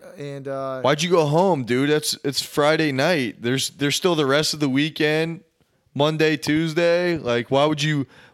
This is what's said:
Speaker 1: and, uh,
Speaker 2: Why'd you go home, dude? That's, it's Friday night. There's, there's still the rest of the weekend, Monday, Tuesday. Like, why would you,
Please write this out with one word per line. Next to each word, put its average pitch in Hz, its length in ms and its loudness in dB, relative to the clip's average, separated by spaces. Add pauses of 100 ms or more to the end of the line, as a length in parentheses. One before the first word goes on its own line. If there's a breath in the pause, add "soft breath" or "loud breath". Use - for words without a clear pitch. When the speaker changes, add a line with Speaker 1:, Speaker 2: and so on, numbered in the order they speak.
(180)
Speaker 1:
and, 143 280 -12
uh, 135 360 -8
Speaker 2:
Why'd 143 200 2
you 175 80 -2
go 170 160 4
home, 156 380 2
dude? 127 260 0
That's, 151 360 0
it's 139 160 -2
Friday 156 500 0
night. 139 500 -2
There's, 123 280 -2
there's 143 260 -2
still 180 180 0
the 151 120 2
rest 147 280 0
of 160 60 -10
the 147 80 0
weekend, 156 760 -2 (500)
Monday, 156 400 2
Tuesday. 165 840 0
Like, 120 320 -2
why 135 140 2
would 151 180 0
you, 147 260 -2 (260 loud breath)